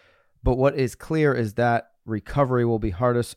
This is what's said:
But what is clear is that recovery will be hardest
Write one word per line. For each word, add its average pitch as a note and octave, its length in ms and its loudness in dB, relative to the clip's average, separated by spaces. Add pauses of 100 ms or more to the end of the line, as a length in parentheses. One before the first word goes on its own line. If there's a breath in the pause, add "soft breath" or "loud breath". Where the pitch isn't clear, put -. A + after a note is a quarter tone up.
(440 soft breath)
But B2+ 140 2
what C#3 180 4
is C3 180 -2
clear D3+ 400 0
is A2+ 200 -4
that A#2 360 0 (140)
recovery B2 600 -2
will A#2 140 0
be G#2+ 120 -4
hardest A#2+ 460 -2